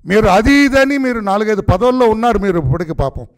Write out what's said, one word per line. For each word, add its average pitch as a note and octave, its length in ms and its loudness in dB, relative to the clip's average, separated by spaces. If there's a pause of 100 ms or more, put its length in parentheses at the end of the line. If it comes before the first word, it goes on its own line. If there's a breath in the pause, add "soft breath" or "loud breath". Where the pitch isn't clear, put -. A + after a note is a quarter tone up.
మీరు G#3 220 2
అది G#3+ 260 4
ఇదని C#4 440 2
మీరు B3 220 -2
నాలుగైదు G#3 420 -2
పదవుల్లో A#3+ 460 0
ఉన్నారు. A3 320 0
మీరు F#3 200 -2
ఇప్పటికి D#3 340 -4
పాపం C3+ 340 -6 (100)